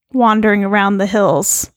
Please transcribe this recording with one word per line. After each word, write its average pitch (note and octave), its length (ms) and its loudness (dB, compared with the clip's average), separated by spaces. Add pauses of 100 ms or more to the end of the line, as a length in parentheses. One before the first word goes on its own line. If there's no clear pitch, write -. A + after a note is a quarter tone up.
(120)
wandering G#3+ 540 2
around G3 320 0
the F#3+ 80 0
hills F#3+ 720 -2